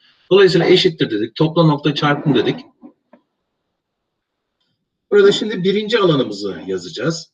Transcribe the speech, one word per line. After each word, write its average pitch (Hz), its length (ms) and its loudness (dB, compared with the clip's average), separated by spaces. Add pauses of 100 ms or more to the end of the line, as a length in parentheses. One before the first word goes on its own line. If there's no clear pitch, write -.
(300)
Dolayısıyla 180 360 4
eşittir 160 440 2
dedik. 110 240 -6
Topla 160 280 0
nokta 151 320 2
çarpım 147 400 -2
dedik. - 260 -2 (2500)
Burada 202 220 4
şimdi 208 320 -4
birinci 208 340 -2
alanımızı 107 680 -2
yazacağız. 95 680 -8